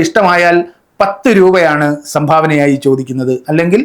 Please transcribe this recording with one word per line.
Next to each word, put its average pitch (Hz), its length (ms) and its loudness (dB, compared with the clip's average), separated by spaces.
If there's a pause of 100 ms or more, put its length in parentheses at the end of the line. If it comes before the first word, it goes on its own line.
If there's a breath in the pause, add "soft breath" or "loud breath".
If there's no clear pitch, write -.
ഇഷ്ടമായാൽ 175 540 2 (440 loud breath)
പത്ത് 202 360 -2
രൂപയാണ് 160 500 2 (260)
സംഭാവനയായി 151 720 0
ചോദിക്കുന്നത്, 131 480 -2 (160)
അല്ലെങ്കിൽ 175 340 0